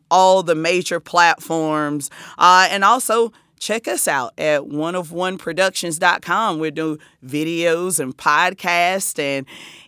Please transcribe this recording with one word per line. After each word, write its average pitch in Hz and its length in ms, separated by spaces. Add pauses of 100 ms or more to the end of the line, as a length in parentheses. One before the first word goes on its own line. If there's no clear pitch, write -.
all 185 320
the 170 140
major 170 460
platforms. 156 1080 (280)
Uh, 180 340
and 196 140
also, 226 480 (260)
check 220 280
us 349 200
out 139 320
at 151 260
one 156 300
of 170 160
one 185 260
productions 170 600
dot 175 240
com. 190 340
We 156 140
do 156 260 (260)
videos 165 760
and 131 180
podcasts 175 1000
and 139 260 (420)